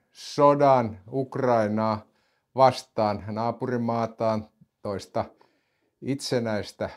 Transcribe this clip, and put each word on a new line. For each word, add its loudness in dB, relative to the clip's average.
sodan 4
Ukrainaa 0
vastaan, 2
naapurimaataan, -4
toista -6
itsenäistä -4